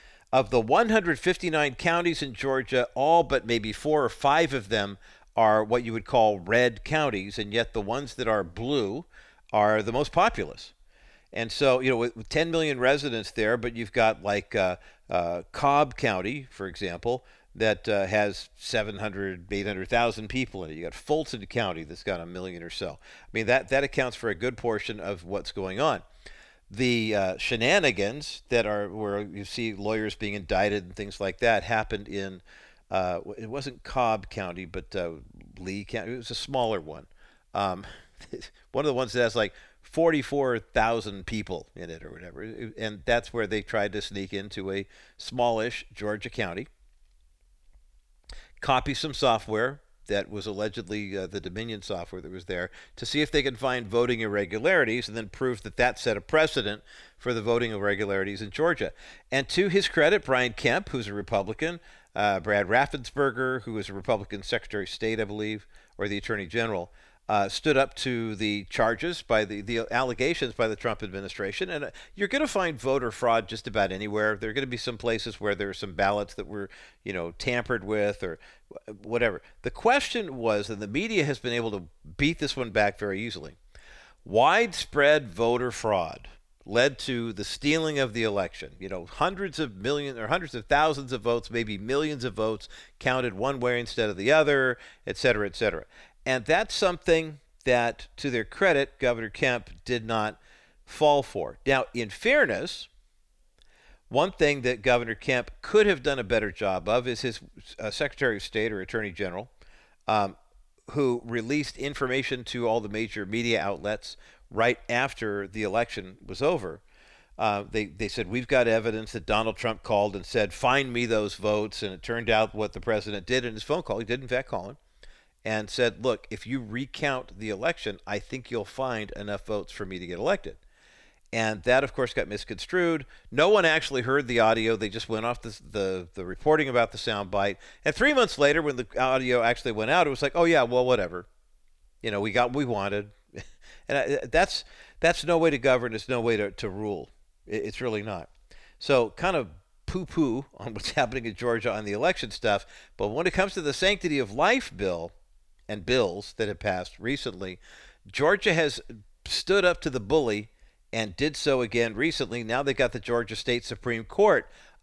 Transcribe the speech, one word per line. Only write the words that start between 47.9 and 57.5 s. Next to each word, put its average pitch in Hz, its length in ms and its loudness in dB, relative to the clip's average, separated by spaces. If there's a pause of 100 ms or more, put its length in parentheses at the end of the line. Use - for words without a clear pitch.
Copy 131 320 2
some 143 200 -4
software 120 680 2 (260)
that 101 220 -2
was 101 180 -8
allegedly, 101 680 -6
uh, 92 100 -4
the 95 120 -8
Dominion 104 420 -8
software 90 400 -8
that 85 100 -14
was 90 140 -12
there, 90 260 -4 (240)
to 120 100 -10
see 147 160 0
if 147 100 0
they 147 120 2
could 127 140 -4
find 127 300 -2
voting 117 340 2
irregularities, 110 880 0
and 107 80 -12
then 110 140 -6
prove 127 340 -4
that - 140 -8
that 123 220 2
set 110 180 0
a 101 40 -6
precedent 135 600 2 (360)
for 123 160 -2
the 113 80 -2
voting 117 300 2